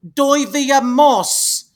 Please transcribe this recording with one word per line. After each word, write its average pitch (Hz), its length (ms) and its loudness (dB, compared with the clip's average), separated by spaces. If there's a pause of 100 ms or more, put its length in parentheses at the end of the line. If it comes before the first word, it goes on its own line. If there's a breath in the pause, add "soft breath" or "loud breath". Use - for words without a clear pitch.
Davia 277 760 0
Moss 247 960 0